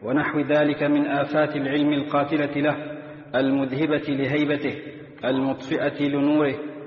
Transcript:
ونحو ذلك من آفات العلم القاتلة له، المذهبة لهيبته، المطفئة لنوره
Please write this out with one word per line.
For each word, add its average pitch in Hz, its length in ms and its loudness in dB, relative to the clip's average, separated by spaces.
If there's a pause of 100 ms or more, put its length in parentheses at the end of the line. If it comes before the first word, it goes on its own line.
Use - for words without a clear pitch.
ونحو 143 380 0
ذلك 147 420 2
من 147 240 2
آفات 143 500 0
العلم 147 360 2
القاتلة 143 680 0
له، 147 160 2 (580)
المذهبة 135 720 2
لهيبته، 139 760 0 (420)
المطفئة 135 800 0
لنوره 143 520 2 (320)